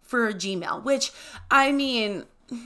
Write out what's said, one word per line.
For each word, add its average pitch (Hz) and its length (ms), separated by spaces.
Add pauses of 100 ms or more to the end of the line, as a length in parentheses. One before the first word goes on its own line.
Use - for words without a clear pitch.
for 233 260
a 208 60
Gmail, 190 500
which, 269 280 (380)
I 269 220
mean, 240 520 (420)